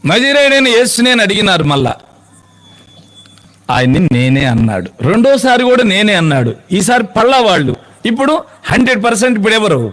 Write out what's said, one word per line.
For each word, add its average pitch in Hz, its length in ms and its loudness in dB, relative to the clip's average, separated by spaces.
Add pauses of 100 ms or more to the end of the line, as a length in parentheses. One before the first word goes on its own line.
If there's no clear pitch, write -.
నజరేయుడైన 269 640 2
యేసునే 240 420 2
అని 233 120 2
అడిగినారు 196 420 0
మళ్ళా. 139 300 -2 (1800)
ఆయన్ని 127 420 0
"నేనే" 131 320 0
అన్నాడు. 113 460 -2 (100)
రెండోసారి 247 640 2
కూడా 247 200 2
"నేనే" 208 320 0
అన్నాడు. 139 400 0 (180)
ఈసారి 233 320 0
పళ్ళా 240 340 0
వాళ్ళు. 175 380 0 (300)
ఇప్పుడు 277 380 -2 (200)
హండ్రెడ్ 247 400 0
పర్సెంట్ 233 340 0
ఇప్పుడు 214 160 0
ఎవరు? 147 380 0